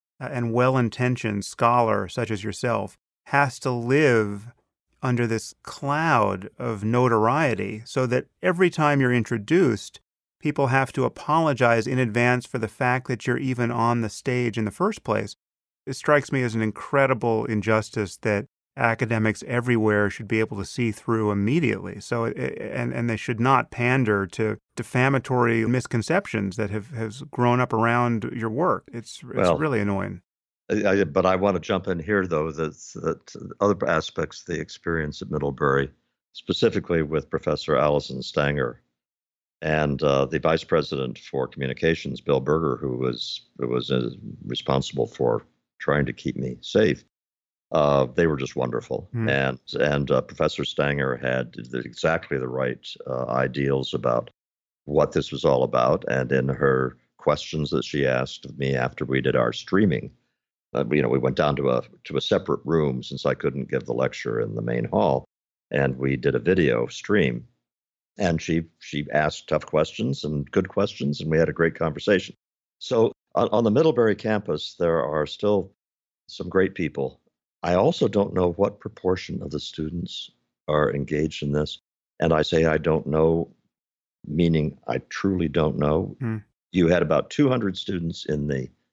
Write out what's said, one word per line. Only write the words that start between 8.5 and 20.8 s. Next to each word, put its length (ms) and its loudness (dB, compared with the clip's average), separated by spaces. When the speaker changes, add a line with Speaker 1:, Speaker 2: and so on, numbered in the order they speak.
Speaker 1:
time 300 2
you're 120 2
introduced, 840 0
people 260 0
have 260 2
to 120 0
apologize 800 2
in 140 0
advance 480 2
for 100 -6
the 100 -2
fact 400 -2
that 200 -4
you're 100 0
even 340 -2
on 300 0
the 80 -2
stage 480 -2
in 80 0
the 60 -2
first 320 -2
place. 320 -2
It 100 -8
strikes 360 2
me 120 0
as 120 -2
an 80 0
incredible 800 2
injustice 720 0
that 280 0
academics 720 0
everywhere 600 2
should 180 -10
be 140 2
able 160 -4
to 80 -6
see 260 -2